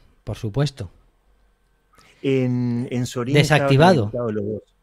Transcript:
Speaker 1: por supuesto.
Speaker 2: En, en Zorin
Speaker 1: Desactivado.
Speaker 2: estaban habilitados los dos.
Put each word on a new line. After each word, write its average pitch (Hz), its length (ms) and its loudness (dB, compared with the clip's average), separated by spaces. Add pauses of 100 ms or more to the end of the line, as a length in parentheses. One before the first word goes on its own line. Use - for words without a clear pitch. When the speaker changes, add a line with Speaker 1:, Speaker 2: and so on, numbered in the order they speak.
(220)
Speaker 1:
por 104 140 -10
supuesto. 113 540 -6 (1300)
Speaker 2:
En, 123 680 0
en 127 160 -2
Zorin 127 280 -4
Speaker 1:
Desactivado. 143 720 4
Speaker 2:
estaban 120 220 -6
habilitados 107 60 -4
los 104 100 -4
dos. 101 180 -8 (200)